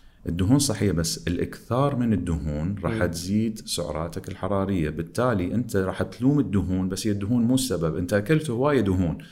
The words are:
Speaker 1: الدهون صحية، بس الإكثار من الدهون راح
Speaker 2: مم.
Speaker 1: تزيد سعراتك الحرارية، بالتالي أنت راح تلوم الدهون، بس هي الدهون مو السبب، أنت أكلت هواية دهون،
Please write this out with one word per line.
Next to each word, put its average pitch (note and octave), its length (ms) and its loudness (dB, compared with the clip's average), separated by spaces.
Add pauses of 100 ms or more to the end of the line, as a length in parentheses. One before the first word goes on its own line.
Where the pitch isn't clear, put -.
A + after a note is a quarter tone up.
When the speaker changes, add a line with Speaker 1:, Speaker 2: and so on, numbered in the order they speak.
(280)
Speaker 1:
الدهون F#2+ 320 4
صحية، G#2+ 320 2
بس E2 360 -2
الإكثار B2 680 -2
من A#2 180 2
الدهون D#2+ 680 -2
راح D#2+ 100 0
Speaker 2:
مم. F2+ 120 0
Speaker 1:
تزيد G2 600 -2
سعراتك D#2+ 640 -6
الحرارية، F#2+ 600 0
بالتالي F2+ 640 -2
أنت A#2 200 -2
راح F#2+ 280 0
تلوم C#3 360 2
الدهون، F#2+ 500 0
بس F#2+ 180 -4
هي G#2+ 40 2
الدهون G#2 320 0
مو B2 120 4
السبب، E2 420 0
أنت F2+ 160 -2
أكلت D3+ 360 2
هواية B2+ 320 2
دهون، F#2 360 2 (140)